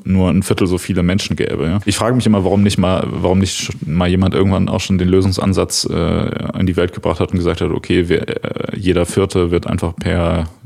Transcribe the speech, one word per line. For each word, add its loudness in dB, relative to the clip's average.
nur 2
ein 2
Viertel 0
so 2
viele -2
Menschen 0
gäbe, -2
ja. 0
Ich -2
frage 0
mich 2
immer, 4
warum 4
nicht 2
mal, 2
warum 2
nicht 2
sch-, -8
mal 0
jemand 2
irgendwann 2
auch -2
schon 0
den 2
Lösungsansatz, 2
äh, -2
in 0
die 0
Welt 0
gebracht -2
hat -2
und 0
gesagt 0
hat, -2
okay, 0
wir, 0
äh, -6
jeder 0
Vierte 0
wird 0
einfach -2
per 0